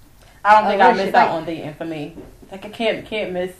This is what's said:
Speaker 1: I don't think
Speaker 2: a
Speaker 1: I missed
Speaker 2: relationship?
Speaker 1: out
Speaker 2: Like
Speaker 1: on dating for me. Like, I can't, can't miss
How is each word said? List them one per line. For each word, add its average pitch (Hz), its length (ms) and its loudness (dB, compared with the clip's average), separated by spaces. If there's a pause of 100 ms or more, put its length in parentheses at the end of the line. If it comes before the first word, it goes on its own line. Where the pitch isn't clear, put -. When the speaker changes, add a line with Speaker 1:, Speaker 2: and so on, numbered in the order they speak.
(440)
Speaker 1:
I 214 160 6
don't 208 100 0
think 196 100 2
Speaker 2:
a 190 40 6
Speaker 1:
I 185 80 8
missed 185 60 0
Speaker 2:
relationship? 190 180 -4
Speaker 1:
out 170 140 4
Speaker 2:
Like 165 100 -4
Speaker 1:
on 156 40 -10
dating 156 300 -10
for 165 100 -10
me. 151 320 -10 (360)
Like, 196 120 -16
I 208 40 -14
can't, 214 360 -4
can't 196 280 -8
miss 180 280 -6